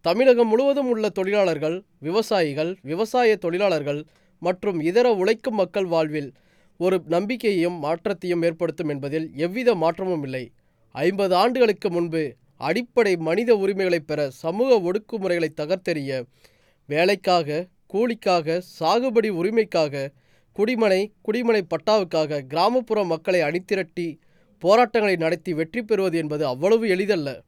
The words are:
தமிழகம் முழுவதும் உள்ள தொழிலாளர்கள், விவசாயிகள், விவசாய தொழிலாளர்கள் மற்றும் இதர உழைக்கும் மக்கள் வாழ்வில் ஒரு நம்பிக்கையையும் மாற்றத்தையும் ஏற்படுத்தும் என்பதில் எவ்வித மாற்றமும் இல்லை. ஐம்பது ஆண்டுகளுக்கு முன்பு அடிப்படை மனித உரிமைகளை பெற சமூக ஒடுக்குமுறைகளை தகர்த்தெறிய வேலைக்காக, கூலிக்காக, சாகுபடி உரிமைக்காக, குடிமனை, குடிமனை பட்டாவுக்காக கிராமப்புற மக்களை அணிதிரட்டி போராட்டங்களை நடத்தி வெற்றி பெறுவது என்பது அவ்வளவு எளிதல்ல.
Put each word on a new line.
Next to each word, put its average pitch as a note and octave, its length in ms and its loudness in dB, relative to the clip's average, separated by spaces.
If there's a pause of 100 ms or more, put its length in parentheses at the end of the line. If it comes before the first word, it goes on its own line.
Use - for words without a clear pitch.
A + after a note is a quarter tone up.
தமிழகம் A#3 440 6
முழுவதும் C4+ 400 2
உள்ள A3 200 0
தொழிலாளர்கள், F#3 680 0 (220)
விவசாயிகள், E3+ 720 -2 (100)
விவசாய A3 560 0
தொழிலாளர்கள் E3 680 -2 (380)
மற்றும் F3+ 400 -2
இதர F#3+ 320 2
உழைக்கும் G#3+ 440 0
மக்கள் F#3+ 300 -2
வாழ்வில் D#3 440 -2 (480)
ஒரு F#3 260 0
நம்பிக்கையையும் F3+ 760 -2
மாற்றத்தையும் E3+ 640 -4
ஏற்படுத்தும் E3 460 -2
என்பதில் C#3+ 460 -6
எவ்வித G3+ 400 0
மாற்றமும் E3 480 -2
இல்லை. C3 280 -8 (440)
ஐம்பது F#3 400 0
ஆண்டுகளுக்கு A3 560 2
முன்பு E3 440 -4 (220)
அடிப்படை G3+ 600 0
மனித F3 380 0
உரிமைகளை F#3+ 440 0
பெற D3 300 -4
சமூக G#3+ 500 0
ஒடுக்குமுறைகளை F#3 760 -2
தகர்த்தெறிய D3+ 680 -4 (680)
வேலைக்காக, E3+ 800 0 (200)
கூலிக்காக, F3+ 840 -2
சாகுபடி A3 600 0
உரிமைக்காக, F3+ 640 0 (640)
குடிமனை, G#3+ 460 2 (200)
குடிமனை A3+ 400 0
பட்டாவுக்காக D#3+ 800 0
கிராமப்புற G#3 640 0
மக்களை F3 380 0
அணிதிரட்டி F3 680 -4 (560)
போராட்டங்களை G#3+ 520 4
நடத்தி E3 380 -2
வெற்றி D#3+ 280 -4
பெறுவது F#3+ 360 0
என்பது D3+ 280 -2
அவ்வளவு F3+ 440 2
எளிதல்ல. F#3 400 0 (180)